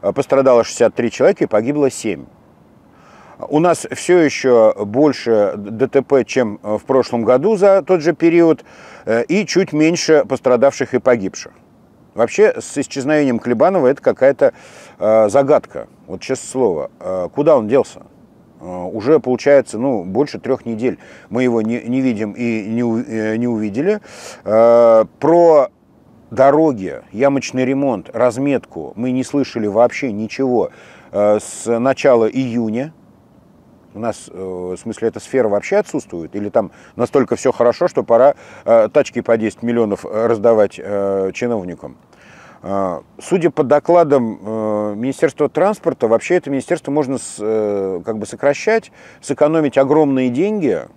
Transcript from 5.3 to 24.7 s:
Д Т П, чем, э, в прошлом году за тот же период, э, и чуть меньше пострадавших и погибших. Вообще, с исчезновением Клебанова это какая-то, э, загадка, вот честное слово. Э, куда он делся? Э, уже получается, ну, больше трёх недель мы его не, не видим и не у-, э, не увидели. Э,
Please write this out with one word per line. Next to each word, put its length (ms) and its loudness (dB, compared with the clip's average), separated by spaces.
Д 300 -4
Т 140 2
П, 220 2
чем, 400 -4
э, 140 -4
в 80 -10
прошлом 400 0
году 320 2
за 240 4
тот 180 0
же 140 -2
период, 500 2
э, 180 -2
и 220 -2
чуть 280 -2
меньше 500 2
пострадавших 680 0
и 60 2
погибших. 520 -2
Вообще, 480 0
с 160 -10
исчезновением 640 -2
Клебанова 480 2
это 140 0
какая-то, 520 2
э, 280 2
загадка, 600 0
вот 140 -14
честное 280 -8
слово. 420 -2
Э, 340 -6
куда 220 4
он 100 -2
делся? 360 -2
Э, 240 -12
уже 340 0
получается, 580 0
ну, 280 -4
больше 340 -4
трёх 260 -6
недель 320 -4
мы 140 -2
его 180 0
не, 200 -4
не 180 -4
видим 320 -4
и 380 -4
не 140 -4
у-, 200 -2
э, 320 -4
не 120 -2
увидели. 520 -4
Э, 580 6